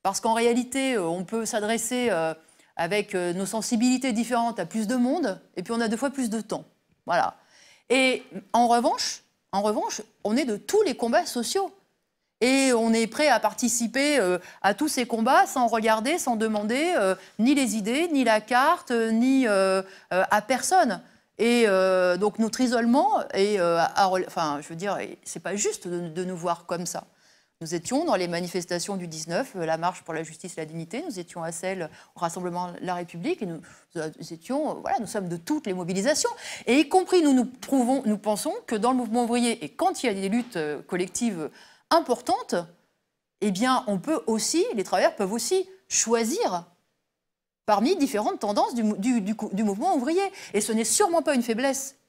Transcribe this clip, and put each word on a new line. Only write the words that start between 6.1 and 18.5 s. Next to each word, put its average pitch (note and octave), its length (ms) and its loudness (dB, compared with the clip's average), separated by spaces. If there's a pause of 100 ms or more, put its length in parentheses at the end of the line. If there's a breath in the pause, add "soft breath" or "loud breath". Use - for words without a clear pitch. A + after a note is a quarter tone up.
de A3 100 -4
temps. D#3+ 220 -6 (420)
Voilà. E3+ 300 0 (540 soft breath)
Et C4 340 2 (300)
en A#3+ 140 4
revanche, A#3+ 540 2 (300)
en G3 100 0
revanche, G#3+ 400 -2 (220)
on G#3+ 140 0
est D#4 80 2
de G#3+ 100 -2
tous G4+ 280 2
les D4 120 0
combats C4 320 2
sociaux. E4+ 440 -2 (720)
Et C4 300 4
on A3+ 180 2
est A3+ 140 4
prêt C#4+ 220 0
à A#3 120 6
participer, B3 800 0
euh, F3+ 200 2 (240 loud breath)
à G3 100 2
tous D4 140 -2
ces B3+ 180 -2
combats C4 400 2
sans B3 220 0
regarder, A3+ 500 2
sans B3 180 -2
demander, A3 640 0
euh, F#3+ 160 2 (240 loud breath)
ni B3 160 4
les B3+ 220 2
idées, A#3+ 360 0
ni C4+ 120 2
la A3 180 4
carte, C4+ 480 2